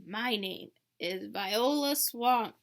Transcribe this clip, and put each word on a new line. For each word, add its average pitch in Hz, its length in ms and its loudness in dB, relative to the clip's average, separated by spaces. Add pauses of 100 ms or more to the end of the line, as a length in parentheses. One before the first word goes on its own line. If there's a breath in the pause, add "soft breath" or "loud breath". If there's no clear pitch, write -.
My 220 300 -2
name 196 360 -4 (280)
is 185 280 -6
Viola 240 680 2
Swamp 240 680 2